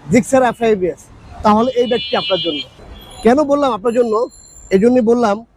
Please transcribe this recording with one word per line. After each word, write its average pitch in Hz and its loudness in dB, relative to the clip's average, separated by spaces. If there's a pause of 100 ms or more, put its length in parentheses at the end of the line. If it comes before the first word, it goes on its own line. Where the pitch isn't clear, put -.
(120)
জিক্সার 262 2
এফআইবিএস, 202 -2 (420)
তাহলে 220 2 (100)
এই 247 2
বাইকটি 240 -4
আপনার 185 -2
জন্য। 147 -6 (600)
কেন 240 4 (120)
বললাম 285 0
আপনার 214 -4
জন্য? 233 0 (560)
এই 190 2
জন্যই 247 4
বললাম 233 0 (200)